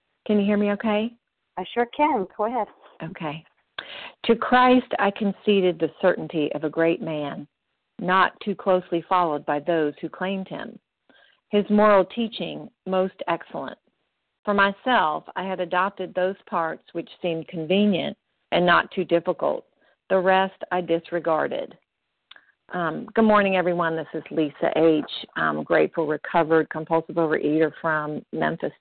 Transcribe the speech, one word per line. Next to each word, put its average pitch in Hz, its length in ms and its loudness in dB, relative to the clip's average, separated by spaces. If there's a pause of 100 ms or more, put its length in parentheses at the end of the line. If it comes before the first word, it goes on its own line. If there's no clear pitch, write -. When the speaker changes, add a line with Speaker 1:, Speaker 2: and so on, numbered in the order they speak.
(280)
Speaker 1:
Can 208 120 2
you 196 60 0
hear 208 120 2
me 208 160 0
okay? 220 380 -2 (460)
Speaker 2:
I 185 60 -8 (100)
sure 233 220 0
can. 277 320 0 (100)
Go 208 80 0
ahead. 233 220 -2 (340)
Speaker 1:
Okay. 160 420 -10 (840)
"To 233 100 6
Christ 247 640 4
I 202 120 0
conceded 196 680 0
the 156 120 -2 (100)
certainty 160 520 0
of 151 100 -8
a 156 60 -2
great 165 320 0
man, 147 460 -8 (500)
not 180 440 2
too 202 140 -4
closely 180 520 0
followed 165 380 0
by 147 160 -2
those 156 400 0
who 165 80 -8
claimed 190 380 -6
him. - 300 -12 (720)
His 208 200 2
moral 208 360 8
teaching 165 640 -8 (160)
most 190 300 0 (120)
excellent. 165 500 -6 (680)
For 208 100 -2
myself, 196 680 0 (120)
I 180 80 -6
had 190 160 -4
adopted 180 540 -2
those 185 220 0 (120)
parts 165 360 -4 (100)
which 175 160 -8 (100)
seemed 165 280 -4
convenient 170 680 0 (360)
and 175 120 2
not 170 280 4
too 185 120 -2
difficult. 165 640 0 (440)
The 190 100 2
rest 190 420 2 (100)
I 180 100 -2
disregarded." 165 960 -2 (960)
Um, 160 400 -4
good 226 120 4
morning, 202 320 4
everyone. 170 380 0
This 160 200 -6
is 151 160 -8
Lisa 147 440 -2
H. 156 500 2 (100)
I'm 156 240 -2
a 156 40 -4
grateful, 156 440 0
recovered, 156 600 0
compulsive 160 460 -4
overeater 156 640 0
from 151 540 -2
Memphis, 156 480 -4